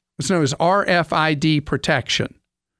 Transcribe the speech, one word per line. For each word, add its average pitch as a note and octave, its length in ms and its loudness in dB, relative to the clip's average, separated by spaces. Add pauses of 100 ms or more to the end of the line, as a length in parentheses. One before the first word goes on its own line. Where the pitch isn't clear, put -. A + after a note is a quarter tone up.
(160)
what's - 140 -6
known F3 140 2
as C3 160 0
R F#3 280 2
F F3 240 0
I D#3 220 0
D D3+ 260 0
protection. - 760 -2 (460)